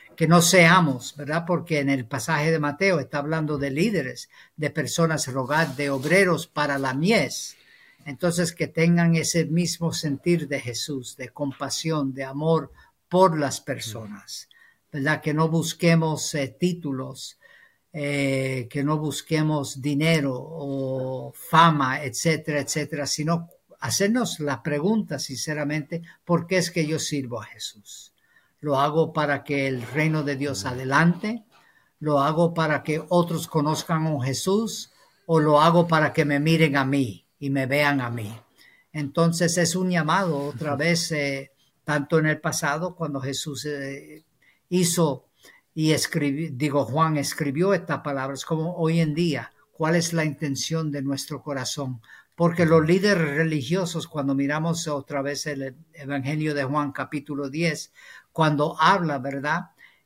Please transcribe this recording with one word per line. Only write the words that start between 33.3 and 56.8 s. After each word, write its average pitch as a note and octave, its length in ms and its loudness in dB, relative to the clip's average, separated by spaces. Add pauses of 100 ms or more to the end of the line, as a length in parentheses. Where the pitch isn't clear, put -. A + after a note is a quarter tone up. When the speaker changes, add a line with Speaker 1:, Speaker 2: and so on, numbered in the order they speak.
Speaker 1:
conozcan D#3 580 -2
a D#3+ 40 0
un C#3+ 120 -2
Jesús? F#3 720 -2 (340)
¿O E3 140 4
lo D3+ 200 6
hago E3+ 280 6
para D#3 240 4
que D#3+ 120 2
me C#3+ 160 2
miren D#3 360 4
a C3+ 80 2
mí C3 420 -2 (140)
y C#3+ 100 -4
me C3+ 160 0
vean C#3+ 340 2
a B2 80 -4
mí? A2+ 240 -8 (600)
Entonces, E3 640 0
es E3+ 160 2
un F#3 160 0
llamado E3 480 0
otra C#3+ 360 -6
Speaker 2:
Ujú. C3+ 40 -2
Speaker 1:
vez, E3+ 340 0
eh, C#3 380 -2 (340)
tanto D3 360 0
en D#3 60 2
el D3+ 140 0
pasado, D#3+ 540 -2
cuando D3 260 -6
Jesús, C3+ 460 -8
eh, D3 580 -10 (440)
hizo F3 580 2 (480)
y D#3 180 4
escribi-, D3 600 -2
digo, C3+ 320 0
Juan D#3 320 0
escribió D3 580 0
estas D#3+ 260 -2
palabras, C#3 440 -6
como E3 320 -4
hoy E3 240 2
en D3+ 140 0
día, D#3 380 -2 (200)
¿cuál D#3+ 240 0
es E3+ 160 -2
la D#3+ 120 0
intención D3+ 680 -4
de C#3+ 100 -4
nuestro C#3 400 -6
corazón? C3 580 -6 (360)
Porque E3+ 300 2
los D#3+ 140 6
Speaker 2:
Ujú. D#3 80 2
Speaker 1:
líderes F3+ 480 2
religiosos, E3 720 -2
cuando C#3 280 -2
miramos D#3 520 -2
otra C#3+ 360 -4
vez C#3 240 -6
el C3+ 280 -8 (200)
Evangelio C#3+ 600 -4
de C#3+ 100 -2
Juan, C#3+ 280 -2